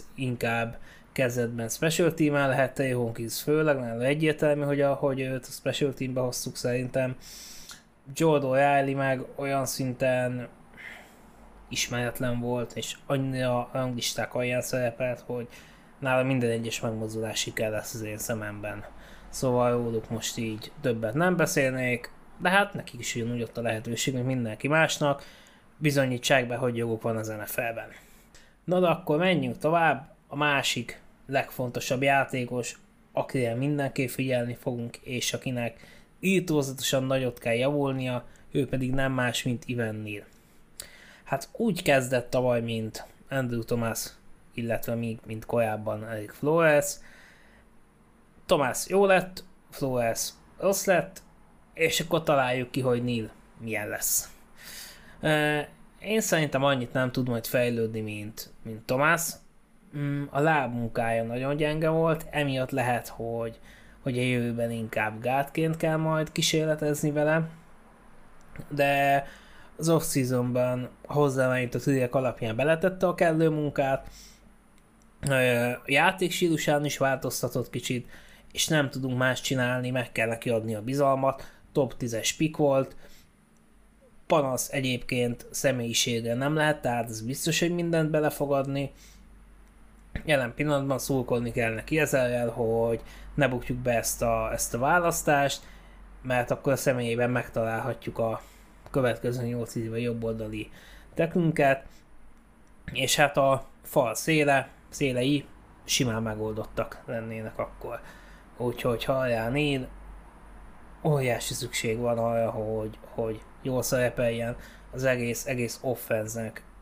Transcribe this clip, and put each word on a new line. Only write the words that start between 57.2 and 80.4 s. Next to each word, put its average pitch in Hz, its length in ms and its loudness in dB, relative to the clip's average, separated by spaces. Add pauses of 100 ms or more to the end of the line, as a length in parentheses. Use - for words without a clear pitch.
majd 117 180 -2
fejlődni, 117 540 0
mint, 104 520 -10 (100)
mint 110 200 -10
Thomas. 151 480 2 (680)
Mm, 143 340 -2
a 139 100 0
lábmunkája 120 840 0
nagyon 131 320 -2
gyenge 156 320 0
volt, 160 420 2
emiatt 135 400 0
lehet, 123 380 0
hogy, 117 500 -6 (440)
hogy 123 160 -2
a 123 40 2
jövőben 120 480 0
inkább 110 500 -4
gátként 139 560 0
kell 160 200 0
majd 156 360 0
kísérletezni 156 800 0
vele, 156 380 2 (1200)
de 143 560 4 (520)
az 160 120 0
off-seasonban 123 1000 2 (180)
a - 60 -8
hozzáirányított 127 720 2
ügyek 131 280 2
alapján 120 420 0
beletette 165 500 2
a 175 80 2
kellő 165 340 4
munkát, 143 600 0 (1200)
ö, 123 420 4
a 123 140 -6
játékstílusán 165 1000 2
is 143 140 -4
változtatott 131 720 -2
kicsit, 123 400 -4 (420)
és - 160 0
nem 147 220 4
tudunk 131 280 -2
más 127 220 2
csinálni, 123 500 0
meg 127 220 -2
kell 113 160 0
neki 117 220 -2